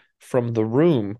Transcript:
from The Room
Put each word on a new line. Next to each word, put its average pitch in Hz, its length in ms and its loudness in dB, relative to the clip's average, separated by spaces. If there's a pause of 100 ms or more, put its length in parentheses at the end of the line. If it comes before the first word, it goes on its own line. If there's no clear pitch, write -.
(180)
from 120 360 -4
The 110 100 0
Room 117 560 0